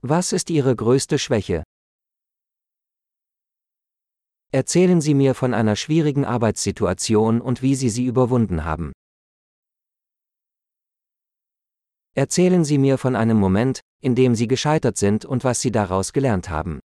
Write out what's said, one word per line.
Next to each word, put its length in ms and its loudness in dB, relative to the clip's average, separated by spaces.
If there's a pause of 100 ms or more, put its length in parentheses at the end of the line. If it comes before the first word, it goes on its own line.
Was 280 -2
ist 180 -4
Ihre 240 2
größte 420 0
Schwäche? 460 -2 (3000)
Erzählen 480 2
Sie 140 0
mir 200 4
von 200 -2
einer 220 2
schwierigen 480 0
Arbeitssituation 1160 0
und 220 -4
wie 140 2
Sie 120 -2
sie 180 -2
überwunden 580 0
haben. 280 -6 (3250)
Erzählen 500 2
Sie 140 0
mir 200 2
von 160 -2
einem 240 2
Moment, 420 2 (220)
in 140 0
dem 180 4
Sie 140 -2
gescheitert 500 0
sind 260 0
und 200 -6
was 160 0
Sie 100 0
daraus 420 -2
gelernt 360 -2
haben. 420 -6